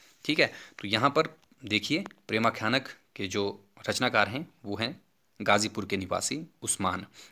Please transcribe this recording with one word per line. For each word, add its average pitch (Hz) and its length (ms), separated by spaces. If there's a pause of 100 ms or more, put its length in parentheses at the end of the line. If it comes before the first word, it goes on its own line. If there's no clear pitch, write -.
(240)
ठीक 156 160
है। 143 60
तो - 420
यहाँ 110 220
पर 156 280 (260)
देखिए, 113 400 (240)
प्रेमाख्यानक 113 600 (280)
के 101 100
जो 101 400 (220)
रचनाकार 110 400
हैं, 127 200 (160)
वो 101 120
हैं 120 240 (420)
गाजीपुर 104 440
के 98 100
निवासी 95 460 (200)
उस्मान। 92 440 (240)